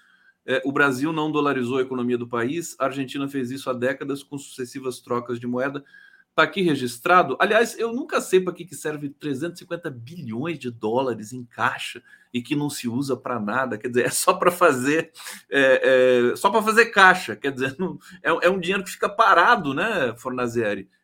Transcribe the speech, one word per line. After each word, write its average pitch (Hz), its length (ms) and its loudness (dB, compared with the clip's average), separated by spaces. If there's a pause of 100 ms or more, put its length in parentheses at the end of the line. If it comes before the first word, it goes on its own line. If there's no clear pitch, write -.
(460)
É, 131 180 0
o 139 80 -2
Brasil 143 400 2
não 156 200 -2
dolarizou 135 480 0
a - 20 2
economia 123 380 -2
do 117 100 -8
país, 127 480 -4
a 131 80 0
Argentina 139 420 -4
fez 135 220 -6
isso 131 180 -10
há 131 60 -2
décadas 139 480 -4
com - 160 -12
sucessivas 131 640 -10
trocas 120 400 -6
de 123 80 -10
moeda. 135 360 -4 (520)
Tá 165 80 4
aqui 196 180 0
registrado." 147 800 2
Aliás, 214 400 2
eu 226 120 -2
nunca 262 300 -4
sei 185 180 2
pra 180 140 0
que 175 100 -14
que 160 120 -16
serve 147 340 -8
trezentos 151 500 -8
e - 40 -20
cinquenta 170 260 -10
bilhões 135 680 -8
de 123 100 -10
dólares 113 640 -2
em 127 100 -12
caixa - 600 -6 (280)
e 120 120 -4
que 147 120 -4
não 147 140 0
se - 180 -8
usa 131 300 -2
pra 123 220 -6
nada. 113 360 -2
Quer 127 120 -8
dizer, 120 180 2
é - 60 -2
só - 220 2
pra 185 180 2
fazer, 151 600 2 (380)
é, 127 840 6
é, - 40 -4
só 202 160 2
pra 220 100 4
fazer 220 300 4
caixa. 185 440 6
Quer 139 180 -4
dizer, 131 260 -4
não, 165 180 -4 (240)
é, 147 80 -2 (160)
é 175 60 6
um 190 80 0
dinheiro 190 240 -2
que 190 80 -12
fica - 180 -4
parado, 196 640 4
né, 165 420 -2
Fornazieri? 117 720 -4 (160)